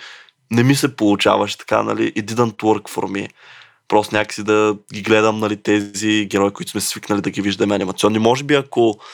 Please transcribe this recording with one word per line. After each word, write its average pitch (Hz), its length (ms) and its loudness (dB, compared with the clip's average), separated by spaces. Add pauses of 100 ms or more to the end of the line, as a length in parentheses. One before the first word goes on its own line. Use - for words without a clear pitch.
(500)
не 120 120 4
ми 135 120 6
се 131 220 -2
получаваше 104 640 2
така, 107 240 0
нали, 110 300 -2
it 110 120 -6
didn't 113 300 -2
work 107 360 0
for 98 160 -6
me. 98 220 -8 (600)
Просто 107 260 0
някакси 107 280 -2
да 107 340 2 (160)
ги 107 100 -10
гледам, 110 360 2
нали, 104 180 -2
тези 104 720 -2
герои, 101 240 0
които 95 200 -12
сме 104 100 -6
свикнали - 400 -4
да 98 100 -4
ги 101 120 -8
виждаме 101 320 0
анимационни. 101 440 0
Може 120 260 2
би 143 100 0
ако 120 420 0 (180)